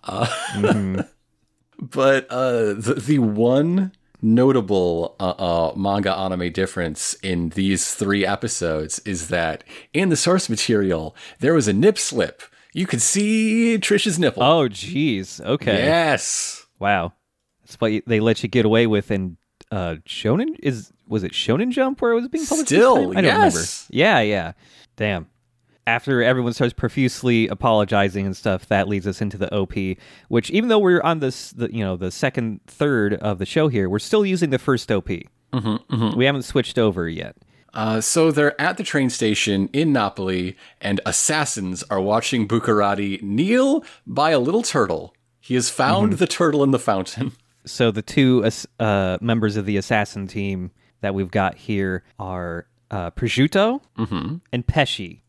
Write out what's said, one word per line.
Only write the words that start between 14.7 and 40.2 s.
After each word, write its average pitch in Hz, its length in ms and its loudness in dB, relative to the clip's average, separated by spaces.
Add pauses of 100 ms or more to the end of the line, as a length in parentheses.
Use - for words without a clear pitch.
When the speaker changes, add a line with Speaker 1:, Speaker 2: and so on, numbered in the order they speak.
Speaker 2:
Okay. 113 440 0
Speaker 1:
Yes. - 840 -2 (120)
Speaker 2:
Wow. 95 340 0 (500)
That's - 180 -20
what 110 120 2
y-, 107 140 -2
they 113 140 2
let 113 220 2
you 110 60 -4
get 117 160 2
away 113 220 4
with 107 240 0
in, 95 260 -2 (340)
uh, 87 260 -4 (100)
Shonen? 214 560 -2
Is, 120 300 -4 (140)
was 107 180 -2
it - 80 -8
Shonen 214 380 0
Jump 262 320 0
where 233 100 2
it 226 40 2
was 240 120 -2
being 311 180 -4
published 311 240 -2
this 156 80 4
Speaker 1:
Still, 247 180 8
Speaker 2:
time? - 140 2
I 196 100 0
don't 180 40 4
Speaker 1:
yes. 403 300 6
Speaker 2:
remember. 82 140 -2 (220)
Yeah, 160 300 4
yeah. 98 320 0 (440)
Damn. 98 300 -2 (600)
After 120 360 2
everyone 120 300 2
starts 120 220 0
profusely 123 760 0
apologizing 101 760 0
and 95 100 -4
stuff, 95 320 -4
that 98 200 2
leads 101 180 -4
us 98 160 -4
into 101 160 -6
the 98 160 -4
O 101 100 0
P, 95 320 -4 (320)
which 113 220 0
even 220 180 2
though 220 100 4
we're 180 220 4
on 165 200 0
this, - 320 -6
the, 117 200 -6
you 113 100 -4
know, 92 140 -2
the 92 140 -6
second 117 560 -4
third 113 480 0
of 101 240 -4
the 95 80 -4
show 156 220 2
here, 101 200 0
we're 101 100 -2
still 214 280 2
using 175 240 0
the 127 80 0
first 123 340 -2
O 98 80 2
P. - 260 -8 (280)
Speaker 1:
Mm-hmm, 113 400 -4
mm-hmm. 110 240 0
Speaker 2:
We 127 80 4
haven't 139 160 0
switched - 360 -2
over 90 300 0
yet. - 280 -10 (360)
Speaker 1:
Uh, 110 300 -2
so 160 280 2
they're 147 300 2
at 180 160 0
the 214 60 -8
train 139 260 0
station 104 640 0
in 151 200 0
Napoli, 95 640 -2 (240)